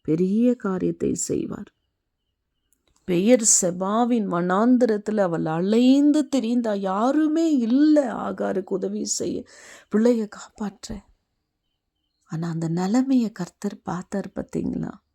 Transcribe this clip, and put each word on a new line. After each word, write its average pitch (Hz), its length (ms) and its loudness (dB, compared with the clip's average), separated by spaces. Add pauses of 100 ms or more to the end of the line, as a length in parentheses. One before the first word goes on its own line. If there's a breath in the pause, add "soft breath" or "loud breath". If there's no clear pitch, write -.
பெரிய 196 540 0
காரியத்தை 180 600 -4
செய்வார். - 580 -8 (1300)
பெயர் 202 380 4 (200)
செபாவின் 202 680 0
வனாந்தரத்துல 214 840 2
அவள் 165 260 0
அலைந்து 254 920 4
திரிந்தா, 233 400 -2
யாருமே 294 800 0
இல்ல 269 560 4
ஆகாருக்கு 196 600 -4
உதவி 196 300 -4
செய்ய, - 400 -6 (500 loud breath)
பிள்ளைய 226 340 2
காப்பாற்ற. - 760 -14 (1200)
ஆனா 170 240 -8
அந்த 165 200 -4
நிலைமைய 220 640 0
கர்த்தர் - 500 -10
பார்த்தார், 190 520 -8
பார்த்தீங்களா? - 560 -6 (240)